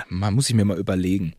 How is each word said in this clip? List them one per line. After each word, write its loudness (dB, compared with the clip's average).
Man -2
muss 2
sich 0
mir 4
mal 0
überlegen. -2